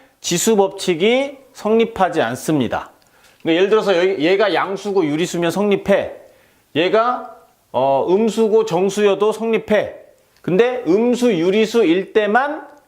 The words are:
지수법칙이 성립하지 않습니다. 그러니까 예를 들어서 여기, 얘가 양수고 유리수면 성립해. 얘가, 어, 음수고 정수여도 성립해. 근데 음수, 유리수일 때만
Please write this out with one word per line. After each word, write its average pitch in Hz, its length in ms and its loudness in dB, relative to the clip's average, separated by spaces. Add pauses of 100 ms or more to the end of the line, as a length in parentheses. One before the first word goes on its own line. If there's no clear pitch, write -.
(200)
지수법칙이 202 1200 0 (140)
성립하지 208 720 0
않습니다. 120 680 -4 (520)
그러니까 165 160 2
예를 196 120 2
들어서 202 260 2
여기, 175 280 0
얘가 196 300 2
양수고 190 520 -2
유리수면 170 440 -2
성립해. 196 640 0 (640)
얘가, 220 600 0 (360)
어, 135 360 0
음수고 220 580 2
정수여도 196 680 0
성립해. 214 680 -2 (420)
근데 240 440 0
음수, 233 480 2
유리수일 190 800 0
때만 240 540 0 (220)